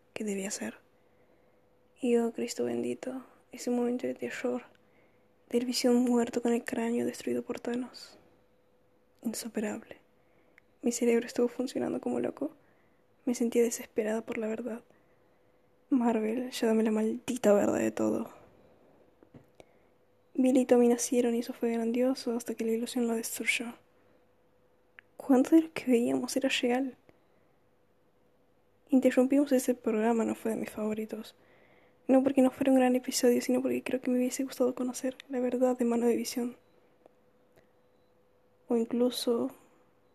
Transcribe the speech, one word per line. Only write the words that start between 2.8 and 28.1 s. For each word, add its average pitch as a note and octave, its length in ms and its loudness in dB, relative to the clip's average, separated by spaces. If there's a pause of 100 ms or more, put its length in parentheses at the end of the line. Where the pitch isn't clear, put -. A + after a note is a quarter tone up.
ese B3 200 -8
momento B3 360 -2
de B3+ 80 -4
terror, B3 480 -6 (840)
del A#3+ 160 0
Visión A#3+ 320 2
muerto A#3+ 460 2
con A#3 100 2
el A#3 100 0
cráneo A#3+ 440 -2
destruido A#3+ 360 -4
por - 160 -8
Thanos. - 600 -8 (1040)
Insuperable. A3 840 -8 (800)
Mi A#3+ 100 0
cerebro A#3 340 2
estuvo A#3+ 220 0
funcionando B3+ 500 -4
como B3 220 -4
loco. - 300 -6 (720)
Me B3 100 0
sentía A#3 280 0
desesperada A3+ 580 -4
por A3+ 160 -10
la A3 120 -6
verdad. A3+ 360 -8 (1040)
Marvel, A#3 640 0
ya - 160 -2
dame A3 160 4
la A3+ 80 2
maldita A3 640 2
verdad G#3 240 4
de A3+ 120 0
todo. A3 380 -2 (2000)
Billy B3+ 260 4
y B3 60 2
Tommy A#3+ 220 6
nacieron A#3+ 460 2
y A#3 40 0
eso A#3+ 160 -6
fue A#3 180 -2
grandioso A#3 640 -2
hasta A#3 180 -6
que A3+ 120 -6
la A3 60 0
ilusión A#3 360 -2
lo A3+ 60 -2
destruyó. A#3 580 -6 (1400)
¿Cuánto C#4 400 4
de D#4+ 60 8
lo D#4+ 100 -4
que - 180 -4
veíamos B3 460 2
era C4+ 140 0
real? B3+ 480 -2 (1900)